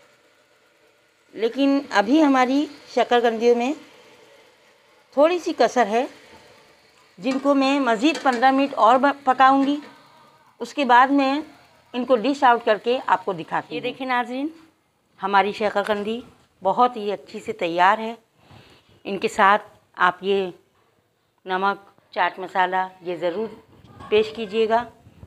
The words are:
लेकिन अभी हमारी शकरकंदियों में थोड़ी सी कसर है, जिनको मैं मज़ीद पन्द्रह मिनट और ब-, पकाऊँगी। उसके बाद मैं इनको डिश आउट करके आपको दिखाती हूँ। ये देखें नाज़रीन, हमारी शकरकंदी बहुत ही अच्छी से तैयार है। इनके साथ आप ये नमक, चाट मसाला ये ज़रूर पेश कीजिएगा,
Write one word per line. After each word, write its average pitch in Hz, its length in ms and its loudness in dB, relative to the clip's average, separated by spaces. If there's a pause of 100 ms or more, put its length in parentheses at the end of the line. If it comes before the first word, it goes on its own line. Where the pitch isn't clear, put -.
(1300)
लेकिन 254 460 0 (140)
अभी 208 260 4
हमारी 269 460 2 (300)
शकरकंदियों 240 600 2
में 240 200 -2 (1400)
थोड़ी 330 220 4
सी 320 140 -6
कसर 233 340 0
है, 233 200 -2 (1120)
जिनको 269 340 0
मैं 277 260 2
मज़ीद 254 380 0
पन्द्रह 262 340 2
मिनट 277 240 0
और 226 220 4
ब-, 277 180 0 (100)
पकाऊँगी। 269 520 2 (840)
उसके 277 240 -6
बाद 247 260 6
मैं 277 320 0 (500)
इनको 247 240 0
डिश 269 260 -2
आउट 240 220 4
करके 226 340 0
आपको 185 340 -2
दिखाती 156 340 -8
हूँ। - 80 -12
ये - 60 -8
देखें 247 240 -10
नाज़रीन, 254 460 -4 (680)
हमारी 196 340 0
शकरकंदी 202 720 -4 (380)
बहुत 240 360 0
ही 208 140 -8
अच्छी 196 280 -12
से 220 160 -10
तैयार 180 440 0
है। 226 180 -10 (880)
इनके 196 220 -4
साथ 202 320 2 (380)
आप 180 260 0
ये 190 300 -2 (920)
नमक, 190 400 -4 (280)
चाट 180 260 -4
मसाला 185 500 -2 (140)
ये 175 140 -8
ज़रूर 180 440 -6 (500)
पेश 214 240 0
कीजिएगा, 226 480 -2 (440)